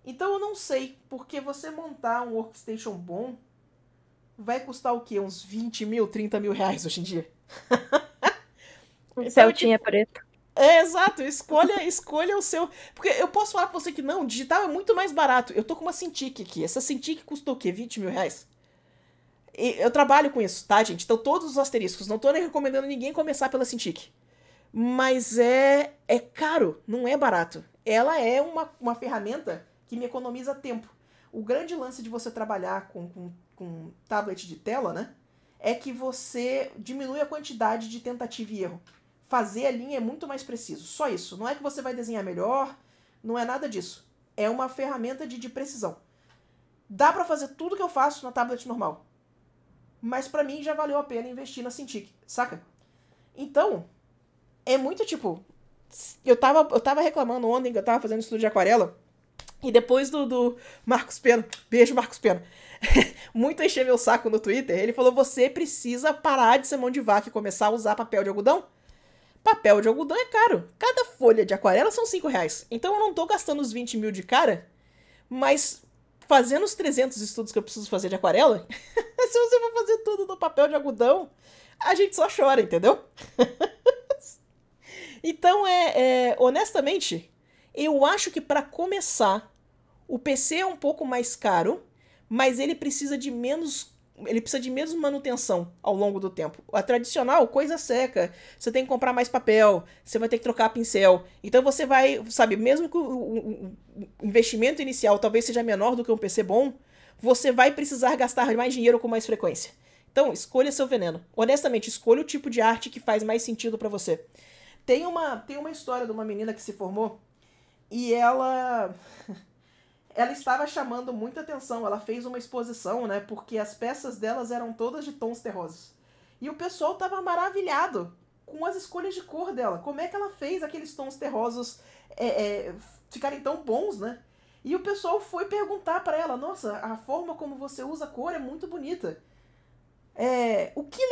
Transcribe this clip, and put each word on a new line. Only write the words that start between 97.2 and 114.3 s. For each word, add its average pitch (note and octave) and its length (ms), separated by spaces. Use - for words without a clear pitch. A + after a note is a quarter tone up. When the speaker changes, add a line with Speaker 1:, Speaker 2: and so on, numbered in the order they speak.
Speaker 1:
coisa D4 300
seca, A#3+ 560
você A#3 140
tem C4 120
que C4 60
comprar B3+ 240
mais B3 160
papel, G#3+ 540
você - 140
vai A3+ 100
ter A3+ 100
que A3+ 60
trocar A#3 260
pincel. F#3+ 540
Então B3 180
você C4+ 240
vai, C4+ 440
sabe, A3 280
mesmo C#4+ 320
que E4+ 80
o, E4+ 40
o, A3+ 640
o F#3 100
investimento A3+ 580
inicial A3+ 380
talvez A3+ 260
seja A#3+ 160
menor A3+ 340
do A#3+ 80
que A#3 80
um A3 60
P G#3 100
C G#3+ 140
bom, A3+ 320
você B3 320
vai B3+ 200
precisar C#4 440
gastar B3 400
mais B3 180
dinheiro A#3+ 260
com A#3 80
mais A3+ 180
frequência. F3+ 460
Então, C4+ 220
escolha C4 400
seu C4+ 140
veneno. F3 360
Honestamente, A#3+ 540
escolha A#3 340
o D4+ 40
tipo C#4+ 240
de A#3 100
arte A3+ 300
que A#3 100
faz G#3+ 240
mais A3+ 200
sentido A3+ 340
pra A3 100
você. F#3+ 380